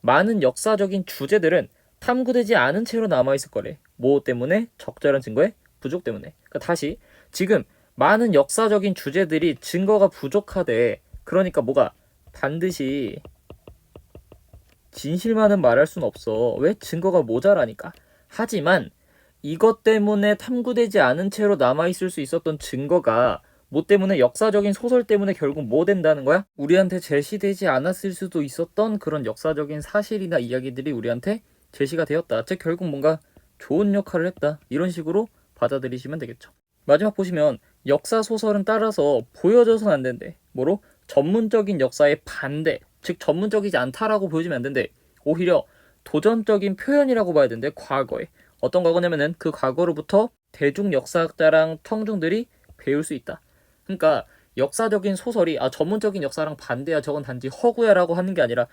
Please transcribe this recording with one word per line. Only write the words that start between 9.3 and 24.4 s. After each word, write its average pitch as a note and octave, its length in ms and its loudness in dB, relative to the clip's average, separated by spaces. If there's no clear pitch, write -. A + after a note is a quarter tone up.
증거가 G3 500 2
부족하대. C3+ 920 -2
그러니까 F3+ 380 0
뭐가? C3 320 2
반드시 C#3+ 880 -6
진실만은 G3+ 600 2
말할 C3 240 6
순 D#3+ 180 -8
없어. A2+ 520 -2
왜? D#3+ 240 2
증거가 F3 420 0
모자라니까. C3+ 720 0
하지만 F#3 640 0
이것 F#3+ 400 2
때문에 G#3 520 2
탐구되지 A#3+ 640 -2
않은 D3+ 300 2
채로 G3+ 260 2
남아있을 E3 540 0
수 E3+ 100 -8
있었던 D#3 380 -4
증거가 B2+ 840 0
뭐 D3 160 -2
때문에 F#3+ 320 2
역사적인 G3+ 560 2